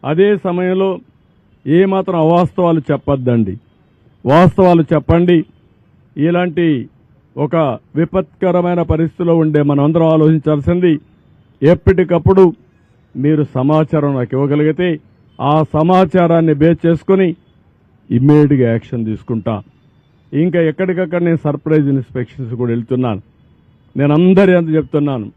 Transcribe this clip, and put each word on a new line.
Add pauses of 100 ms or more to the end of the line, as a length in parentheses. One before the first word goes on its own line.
అదే
సమయంలో (680)
ఏమాత్రం
అవాస్తవాలు (100)
చెప్పొద్దండి. (720)
వాస్తవాలు (100)
చెప్పండి. (800)
ఇలాంటి (560)
ఒక (440)
విపత్కరమైన
పరిస్థితిలో
ఉండే
మనం
అందరం
ఆలోచించాల్సింది (720)
ఎప్పటికప్పుడు (600)
మీరు
సమాచారం
నాకు
ఇవ్వగలిగితే (540)
ఆ (140)
సమాచారాన్ని
బేస్
చేసుకుని (840)
ఇమ్మీడియట్గా
యాక్షన్
తీసుకుంటా. (800)
ఇంకా (100)
ఎక్కడికక్కడ
నేను (100)
సర్ప్రైజ్
ఇన్స్‌పెక్షన్స్
కూడా
వెళ్తున్నాను. (760)
నేను
అందరి
అంత
చెప్తున్నాను.